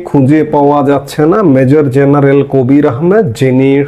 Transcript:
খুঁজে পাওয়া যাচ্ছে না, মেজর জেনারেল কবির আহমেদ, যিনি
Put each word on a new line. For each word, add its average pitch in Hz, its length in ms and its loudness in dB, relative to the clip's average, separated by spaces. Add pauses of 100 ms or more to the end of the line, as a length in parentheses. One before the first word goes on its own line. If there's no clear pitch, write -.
খুঁজে 143 380 0
পাওয়া 147 400 0
যাচ্ছে 143 420 -2
না, 202 180 0
মেজর 135 400 2
জেনারেল 139 600 0
কবির 139 440 0
আহমেদ, 165 460 -2
যিনি 135 540 0